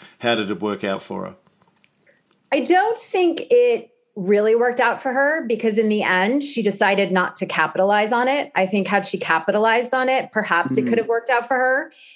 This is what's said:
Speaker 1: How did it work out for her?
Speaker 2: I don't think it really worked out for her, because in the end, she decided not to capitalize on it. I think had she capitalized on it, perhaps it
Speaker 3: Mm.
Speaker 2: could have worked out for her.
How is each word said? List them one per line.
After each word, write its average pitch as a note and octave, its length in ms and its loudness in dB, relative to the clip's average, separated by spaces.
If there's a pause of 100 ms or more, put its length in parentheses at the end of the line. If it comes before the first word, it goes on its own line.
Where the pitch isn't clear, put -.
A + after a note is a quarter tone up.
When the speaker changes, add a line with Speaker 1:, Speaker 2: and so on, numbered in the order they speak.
(200)
Speaker 1:
How A#2 160 0
did G#2 160 -4
it F#2 100 -8
work G2+ 220 -6
out G2 180 -4
for F#2+ 240 -10
her? F#2+ 100 -14 (1160)
Speaker 2:
I C#4+ 80 2
don't F#4+ 400 2
think F4+ 480 -2
it A#3+ 400 2 (280)
really G#3 380 2
worked A#3+ 240 0
out A3+ 220 0
for C4 120 -4
her, C#4 340 0
because A3 300 -2
in A3 120 2
the G#3+ 140 0
end, G3+ 400 2
she A#3 200 -4
decided G3 480 2
not F#3 260 0
to F#3+ 80 -6
capitalize G#3 680 0
on A#3+ 160 2
it. C#4+ 280 -2
I F#3+ 100 2
think F#3+ 220 -2
had G3 180 0
she - 120 -6
capitalized G#3+ 760 0
on B3+ 160 0
it, C4 220 0
perhaps G3+ 460 0
it B3 80 0
Speaker 3:
Mm. A#3+ 40 -2
Speaker 2:
could A3+ 80 0
have G#3+ 100 -2
worked A#3 220 -2
out A#3+ 180 0
for C4+ 80 0
her. C4 360 0 (240)